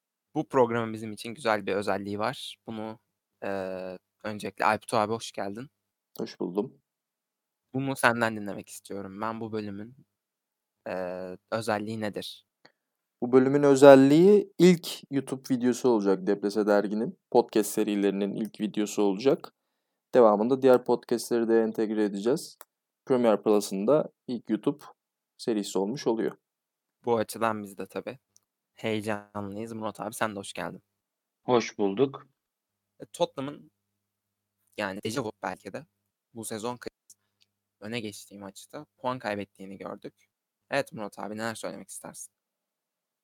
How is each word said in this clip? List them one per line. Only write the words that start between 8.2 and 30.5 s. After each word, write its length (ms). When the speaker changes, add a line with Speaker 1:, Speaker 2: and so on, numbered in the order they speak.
Speaker 1:
dinlemek 320
istiyorum 520
ben. 200
Bu 120
bölümün, 420
e, 60
özelliği 480
nedir? 460
Speaker 2:
Bu 100
bölümün 300
özelliği 960
ilk 300
YouTube 440
videosu 340
olacak 380
Deplese 400
Dergi'nin. 520
Podcast 400
serilerinin 640
ilk 260
videosu 420
olacak. 500
Devamında 480
diğer 220
podcastleri 640
de 120
entegre 440
edeceğiz. 540
Premier 360
Plus'ın 440
da 220
ilk 220
YouTube 340
serisi 400
olmuş 280
oluyor. 300
Speaker 1:
Bu 120
açıdan 460
biz 160
de 80
tabii 320
heyecanlıyız. 1000
Murat 280
abi 140
sen 200
de 40
hoş 140